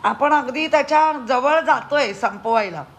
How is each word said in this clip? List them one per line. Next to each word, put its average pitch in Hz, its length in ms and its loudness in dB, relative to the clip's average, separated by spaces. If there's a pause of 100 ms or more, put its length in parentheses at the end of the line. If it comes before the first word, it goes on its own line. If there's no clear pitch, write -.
आपण 269 300 2
अगदी 294 340 -2
त्याच्या 311 440 2 (160)
जवळ 269 320 2
जातोय 277 540 0
संपवायला 202 720 -2 (140)